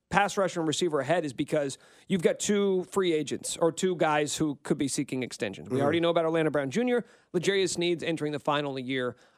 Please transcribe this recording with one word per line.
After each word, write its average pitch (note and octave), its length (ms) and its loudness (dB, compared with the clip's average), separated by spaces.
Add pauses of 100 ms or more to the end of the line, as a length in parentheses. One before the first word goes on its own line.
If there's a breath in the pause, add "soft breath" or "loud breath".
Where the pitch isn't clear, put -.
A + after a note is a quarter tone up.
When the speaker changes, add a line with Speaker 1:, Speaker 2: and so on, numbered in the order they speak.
Speaker 1:
pass G3 280 2
rusher F#3 220 0
and D#3+ 80 0
receiver D3+ 320 0
ahead D#3+ 260 0
is C3+ 80 -6
because C#3+ 460 -2 (280 soft breath)
you've F#3 140 0
got F#3 160 2
two G3 540 2
free F#3 220 0
agents D3 440 -4
or E3 140 4
two F#3 240 0
guys D3+ 420 2
who D3+ 240 0
could D#3 160 0
be C#3+ 100 0
seeking C3 360 -4
extensions. G2+ 460 -8
We B2+ 80 0
Speaker 2:
Mm-hmm. C#3 60 2
Speaker 1:
already D#3 180 2
know E3+ 80 4
about E3 160 2
Orlando D#3+ 260 2
Brown C#3 180 0
Junior. A#3+ 340 0 (300 soft breath)
L'Jarius F#3 380 2
Sneed's E3+ 320 0
entering D3+ 280 -2
the D3 80 -4
final C#3+ 380 0
year B2+ 380 -4 (220 soft breath)